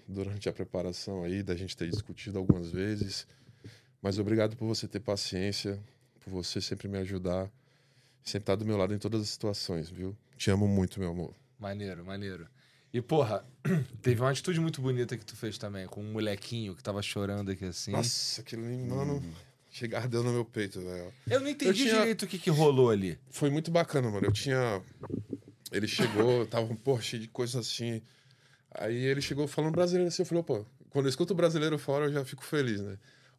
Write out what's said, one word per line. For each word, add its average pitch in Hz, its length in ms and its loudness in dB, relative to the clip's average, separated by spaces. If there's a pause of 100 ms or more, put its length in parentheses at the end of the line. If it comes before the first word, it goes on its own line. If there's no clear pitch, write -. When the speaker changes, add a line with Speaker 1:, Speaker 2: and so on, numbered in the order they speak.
Speaker 1:
durante 98 400 -4
a 85 40 -2
preparação 90 680 -6
aí, 95 200 -2
da 95 120 -2
gente 90 220 -6
ter 85 120 -4
discutido 98 500 -6
algumas 92 320 4
vezes. 101 560 -2 (720)
Mas 98 180 0
obrigado 110 380 4
por 110 100 -4
você 110 220 -2
ter 101 120 -4
paciência, 98 800 -2 (420)
por - 100 -16
você 92 300 -4
sempre 98 280 -6
me 98 100 -2
ajudar, 92 520 0 (720)
sempre - 240 -4
tá 98 80 6
do 107 100 0
meu 107 120 2
lado 98 180 2
em 101 40 -2
todas 107 240 0
as 104 60 -4
situações, 92 640 -4
viu? 92 260 -8 (200)
Te - 140 2
amo 101 180 6
muito, 98 320 4
meu 90 100 -2
amor. 87 240 -6 (240)
Speaker 2:
Maneiro, 98 460 -8
maneiro. 95 420 -8 (460)
E, 120 100 0
porra, 113 420 2 (200)
<clears throat> 143 380 0
teve 120 200 4
uma 135 80 4
atitude 165 300 0
muito 160 200 0
bonita 123 360 0
que 113 80 -12
tu - 120 -16
fez 107 220 -6
também, 98 280 -8
com 104 160 -12
um 107 100 -8
molequinho 107 640 -4
que - 80 -18
tava 101 200 -4
chorando 101 480 -2
aqui 95 160 -4
assim. 90 260 -6
Speaker 1:
Nossa, - 480 -2
aquilo 113 240 -8
ali, 120 120 -4
mano, 135 400 -2
Speaker 3:
Hum. 85 160 -6 (380)
Speaker 1:
chega 113 280 -4
ardendo 120 260 0
no 123 80 2
meu 120 120 2
peito, 101 360 -4
velho. 90 320 -8 (160)
Speaker 2:
Eu 262 120 2
não 277 80 -2
entendi 277 200 0
Speaker 1:
Eu 196 60 6 (140)
tinha 220 120 6
Speaker 2:
direito 220 240 2
o - 40 -6
que 190 100 -6
que 170 120 0
rolou 143 400 8
ali. 95 280 2 (120)
Speaker 1:
Foi 147 200 2
muito 160 200 -2
bacana, 151 400 2
mano. 98 160 0
Eu 104 60 4
tinha, 120 480 2 (920)
ele 104 160 0
chegou, 120 520 4
eu 107 60 0
tava, 113 300 -2
porra, 127 260 0
cheio 117 200 -6
de 110 60 -12
coisa 123 320 -2
assim. 117 400 -4 (720)
Aí 113 240 -2
ele 135 260 2
chegou 143 280 -2
falando 156 240 0
brasileiro 180 360 4
assim, 170 140 -2
eu 165 40 2
falei, 170 140 2
"Opa", 113 240 -2 (260)
quando 139 160 2
eu 135 40 6
escuto 175 240 0
brasileiro 160 440 4
fora, 143 280 0
eu 143 60 0
já 143 120 0
fico - 200 -12
feliz, 123 360 2
né? 98 160 -8 (420)